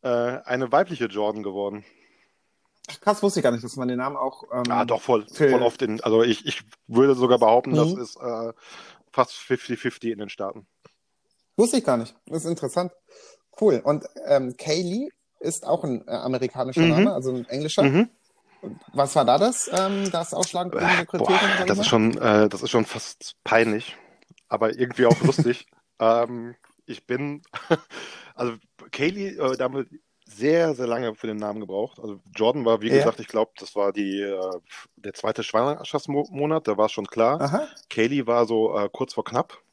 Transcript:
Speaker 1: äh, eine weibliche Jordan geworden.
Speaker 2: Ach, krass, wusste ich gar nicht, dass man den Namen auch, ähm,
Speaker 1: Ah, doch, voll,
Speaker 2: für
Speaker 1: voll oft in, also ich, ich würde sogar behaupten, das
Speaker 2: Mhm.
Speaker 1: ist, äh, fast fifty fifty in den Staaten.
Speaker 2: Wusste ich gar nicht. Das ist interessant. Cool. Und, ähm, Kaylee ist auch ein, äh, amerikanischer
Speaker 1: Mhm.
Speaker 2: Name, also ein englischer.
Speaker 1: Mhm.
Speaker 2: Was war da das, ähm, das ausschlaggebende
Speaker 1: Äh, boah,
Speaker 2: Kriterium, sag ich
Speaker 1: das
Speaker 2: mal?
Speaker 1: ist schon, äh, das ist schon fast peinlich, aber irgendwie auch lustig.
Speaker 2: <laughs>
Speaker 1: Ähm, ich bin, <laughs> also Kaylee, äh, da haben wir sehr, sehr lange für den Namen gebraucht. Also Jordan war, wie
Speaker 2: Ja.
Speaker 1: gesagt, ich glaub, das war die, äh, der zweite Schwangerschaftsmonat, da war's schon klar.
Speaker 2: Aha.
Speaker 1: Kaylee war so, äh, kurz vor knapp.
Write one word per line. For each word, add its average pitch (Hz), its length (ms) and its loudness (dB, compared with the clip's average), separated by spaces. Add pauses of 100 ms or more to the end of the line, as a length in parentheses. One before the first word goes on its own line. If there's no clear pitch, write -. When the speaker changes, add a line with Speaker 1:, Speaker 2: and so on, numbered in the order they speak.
Speaker 1:
äh, 131 80 -6
eine 123 600 -2
weibliche 147 340 0
Jordan 107 380 -4
geworden. 101 420 -8 (1040)
Speaker 2:
Ach, - 120 -18
krass, 202 200 0
wusste 196 200 0
ich - 20 -8
gar 123 80 4
nicht, 117 140 -6
dass 117 100 -14
man 127 140 -6
den 123 80 -4
Namen 135 180 -4
auch, 135 380 -8
ähm, 123 160 -4
Speaker 1:
Ah, 123 160 0
doch, 120 160 -2
voll, 110 280 2
Speaker 2:
für 147 200 4
Speaker 1:
voll 127 120 4
oft 120 200 0
in, 110 200 -2
also 113 220 4
ich, 120 220 0
ich - 180 -8 (240)
würde 131 280 6
sogar 123 220 4
behaupten, 120 380 4
das 156 140 4
Speaker 2:
Mhm. 190 120 -4
Speaker 1:
ist, - 140 -14
äh, 117 380 -8 (580)
fast - 220 0
fifty - 420 -4
fifty 117 380 -6
in 101 60 -10
den 104 100 -10
Staaten. 98 360 -10 (920)
Speaker 2:
Wusste 240 200 4
ich 233 60 0
gar 127 140 2
nicht. 113 180 -6 (120)
Das 156 180 -6
ist 160 40 -4
interessant. 170 440 -4 (680)
Cool. 170 240 4
Und, 147 220 0 (200)
ähm, 135 300 0
Kaylee 180 540 -4 (320)
ist - 260 -6
auch 156 160 0
ein, 131 240 -6
äh, - 40 -10
amerikanischer 127 720 -4
Speaker 1:
Mhm. 165 80 6
Speaker 2:
Name, 185 240 4
also 131 220 -4
ein 120 140 -8
englischer. 147 340 -2
Speaker 1:
Mhm. 160 260 4 (840)
Speaker 2:
Was 139 240 0
war 139 80 4
da 123 120 6
das, 233 360 0
ähm, 196 360 0
das 170 240 -6
ausschlaggebende 180 520 -4
Speaker 1:
Äh, 175 200 2
boah, - 0 -
Speaker 2:
Kriterium, - 340 0 (180)
sag - 20 -2
ich 185 60 -2
Speaker 1:
das 190 120 0
Speaker 2:
mal? 202 60 -2
Speaker 1:
ist - 60 0
schon, 113 300 2
äh, 107 280 6
das 98 160 -4
ist - 60 -4
schon 113 160 2
fast - 580 -14
peinlich, 113 540 0 (500)
aber 110 320 4
irgendwie 123 280 4
auch - 140 8
lustig. 131 500 2
Speaker 2:
<laughs> - 40 -20 (240)
Speaker 1:
Ähm, 117 540 0 (320)
ich - 220 -14
bin, 143 340 -6 (120)
<laughs> - 840 -6
also 123 180 -4 (380)
Kaylee, 190 440 -4
äh, 131 220 -2
da 131 60 -2
haben 127 100 -2
wir 135 120 -4 (420)
sehr, 151 480 0
sehr 123 100 -6
lange 117 300 -4
für - 100 -14
den 107 120 -6
Namen 104 220 -6
gebraucht. 101 400 -6
Also 101 200 -12 (160)
Jordan 120 300 2
war, 113 160 4
wie 107 80 -4
Speaker 2:
Ja. 135 80 6
Speaker 1:
gesagt, 139 220 2
ich 107 80 -12
glaub, - 280 -2
das - 200 -16
war 101 180 0
die, 98 280 -4
äh, 92 380 -6 (360)
der - 200 -14
zweite 110 260 -4
Schwangerschaftsmonat, 143 1300 -2
da 104 100 0
war's 107 140 2
schon 104 160 -8
klar. 127 340 0
Speaker 2:
Aha. 180 260 -2 (220)
Speaker 1:
Kaylee 120 380 0
war 120 180 4
so, 110 320 0
äh, 104 160 0
kurz - 220 -6
vor 113 80 -4
knapp. - 340 -4 (160)